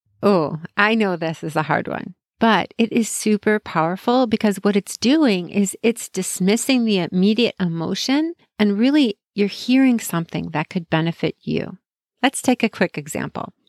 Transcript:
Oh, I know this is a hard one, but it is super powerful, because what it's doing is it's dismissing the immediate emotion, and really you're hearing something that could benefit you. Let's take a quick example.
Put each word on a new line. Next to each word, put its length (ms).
Oh, 340
I 200
know 200
this 280
is 120
a 80
hard 240
one, 280
but 400
it 120
is 160
super 520
powerful, 640
because 380
what 120
it's 220
doing 540
is 320
it's 260
dismissing 760
the 120
immediate 640
emotion, 720
and 220
really 400
you're 120
hearing 520
something 500
that 180
could 220
benefit 520
you. 360
Let's 180
take 220
a 60
quick 280
example. 560